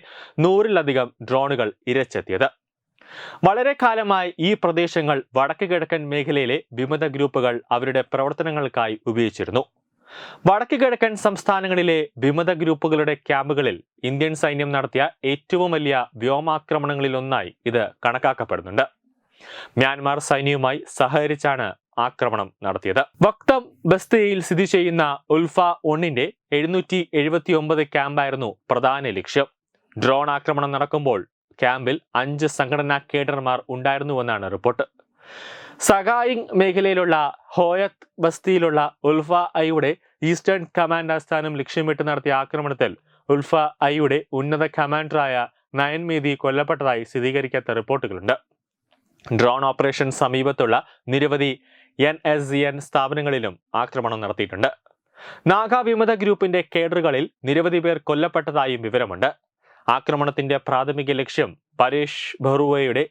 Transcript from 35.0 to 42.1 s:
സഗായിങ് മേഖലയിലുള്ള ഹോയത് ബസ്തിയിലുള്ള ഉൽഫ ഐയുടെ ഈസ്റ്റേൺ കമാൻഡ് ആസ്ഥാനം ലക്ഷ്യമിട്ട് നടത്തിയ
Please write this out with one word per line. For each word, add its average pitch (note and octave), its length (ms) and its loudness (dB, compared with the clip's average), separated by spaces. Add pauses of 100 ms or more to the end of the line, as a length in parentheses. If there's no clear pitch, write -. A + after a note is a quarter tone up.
സഗായിങ് A#3 720 2
മേഖലയിലുള്ള F#3 840 2
ഹോയത് F#3 680 -2 (120)
ബസ്തിയിലുള്ള E3 840 2
ഉൽഫ D#3 280 2 (240)
ഐയുടെ D#3+ 400 2 (260)
ഈസ്റ്റേൺ E3+ 440 0 (120)
കമാൻഡ് E3 340 0
ആസ്ഥാനം D#3 440 -2
ലക്ഷ്യമിട്ട് D3+ 520 -2
നടത്തിയ C#3+ 240 0